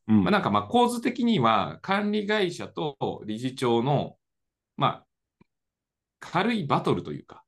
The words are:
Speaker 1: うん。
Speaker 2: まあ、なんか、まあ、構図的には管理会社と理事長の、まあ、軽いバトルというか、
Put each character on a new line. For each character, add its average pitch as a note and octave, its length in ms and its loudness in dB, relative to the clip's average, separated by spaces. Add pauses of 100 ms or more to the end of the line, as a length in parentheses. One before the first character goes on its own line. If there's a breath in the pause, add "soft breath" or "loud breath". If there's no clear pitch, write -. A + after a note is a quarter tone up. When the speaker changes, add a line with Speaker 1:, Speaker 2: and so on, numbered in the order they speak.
Speaker 1:
う A2 60 4
ん。 G#2 100 8
Speaker 2:
ま F#2 60 2
あ、 - 20 4
な G3+ 80 4
ん - 20 -2
か、 - 80 0
ま G#2 120 2
あ、 - 20 -2
構 A#3+ 240 4
図 A#3 140 -4
的 A#3+ 220 -4
に A3+ 160 2
は G2+ 420 2
管 G#3 300 -2
理 G#3 160 -2
会 G#3 240 0
社 G#2+ 160 -10
と D#3 300 -6 (280)
理 G#2+ 140 -8
事 C3 160 -6
長 A#2 280 2
の、 C3 340 -2 (600)
ま C#3 100 2
あ、 - 180 -6 (1120)
軽 G3+ 340 0
い G3 120 -2
バ D3 160 0
ト C#3+ 120 2
ル F2+ 100 -4
と D2+ 100 -10
い D2 80 -10
う - 40 -20
か、 - 220 -20